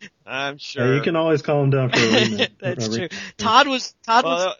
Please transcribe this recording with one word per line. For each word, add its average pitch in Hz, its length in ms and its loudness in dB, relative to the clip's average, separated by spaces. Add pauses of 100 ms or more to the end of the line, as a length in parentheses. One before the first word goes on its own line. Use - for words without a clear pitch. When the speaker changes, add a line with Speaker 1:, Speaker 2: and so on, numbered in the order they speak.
(260)
Speaker 1:
I'm 139 280 -6
Speaker 2:
Yeah, 147 40 -18
Speaker 1:
sure. - 380 -2
Speaker 2:
you 147 60 -2
can 170 140 -2
always 160 260 2
call 147 220 0
him 139 60 4
down 135 200 0
for - 80 0
a - 20 4
rematch. 214 540 2
Speaker 3:
<laughs> - 60 -20
That's 180 260 -4
Speaker 2:
A 110 40 -4
re- 180 180 -4
Speaker 3:
true. - 100 -12 (180)
Todd 226 300 4
was, 262 280 -6 (100)
Todd 233 200 2
was 170 200 0
Speaker 1:
Well, 185 40 0 (120)